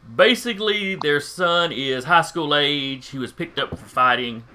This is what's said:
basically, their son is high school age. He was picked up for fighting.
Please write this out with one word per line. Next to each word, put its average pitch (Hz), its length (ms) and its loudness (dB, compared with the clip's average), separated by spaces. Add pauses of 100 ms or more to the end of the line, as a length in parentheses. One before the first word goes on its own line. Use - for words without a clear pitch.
(140)
basically, 208 800 2
their 147 240 2
son 170 520 0
is 131 320 -2
high 165 180 4
school 156 320 -2
age. 143 540 -2
He 139 100 -12
was 120 140 -6
picked - 260 -8
up 139 120 -4
for - 60 -10
fighting. 123 680 0 (100)